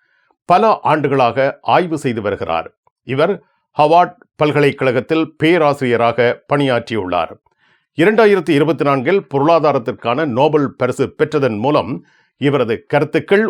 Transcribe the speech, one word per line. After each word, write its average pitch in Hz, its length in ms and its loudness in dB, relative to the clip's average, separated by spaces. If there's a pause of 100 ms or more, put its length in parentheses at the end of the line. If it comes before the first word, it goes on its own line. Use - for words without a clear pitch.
(500)
பல 202 220 4 (200)
ஆண்டுகளாக 139 460 0 (240)
ஆய்வு 156 360 0
செய்து 120 240 -4
வருகிறார். 85 480 -4 (380)
இவர் 147 260 0 (440)
ஹவார்ட் 165 380 2 (200)
பல்கலைக்கழகத்தில் 143 880 0 (120)
பேராசிரியராக 127 920 0 (240)
பணியாற்றியுள்ளார். 113 800 -2 (640)
இரண்டாயிரத்தி 202 520 2
இருபத்தி 147 400 0
நான்கில் 143 320 0 (120)
பொருளாதாரத்திற்கான 139 920 0
நோபல் 143 500 0
பரிசு 127 320 -2 (100)
பெற்றதன் 135 420 -2
மூலம் 117 340 -2 (480)
இவரது 123 360 0 (100)
கருத்துக்கள் 151 640 0